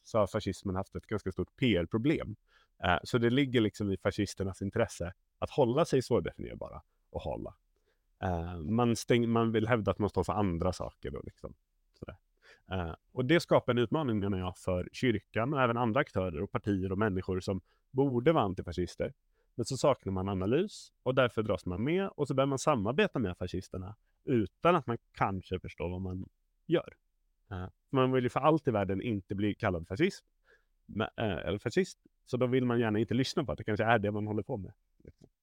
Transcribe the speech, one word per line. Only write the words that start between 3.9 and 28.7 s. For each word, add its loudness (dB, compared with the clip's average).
i -2
fascisternas -4
intresse -4
att -4
hålla 2
sig 2
svårdefinierbara -4
och -8
hala. -8
Eh, -4
man 2
stäng-, 2
man 4
vill 2
hävda 2
att 0
man 2
står 0
för -2
andra 0
saker -10
då, -8
liksom. -14
Sådär. -16
Eh, -4
och -2
det 4
skapar 4
en 2
utmaning, 2
menar 0
jag, -4
för -2
kyrkan -2
och 2
även 4
andra 2
aktörer -2
och -4
partier -2
och 0
människor 0
som -4
borde 2
vara 4
antifascister. -4
Men -4
så -6
saknar 0
man -2
analys -2
och -2
därför 2
dras -2
man -2
med 0
och -4
så -2
börjar 2
man -2
samarbeta 0
med -2
fascisterna -8
utan 2
att -2
man -2
kanske -2
förstår -8
vad -6
man -8
gör. -2
Eh, -8
man 4
vill 2
ju 0
för -2
allt 4
i 4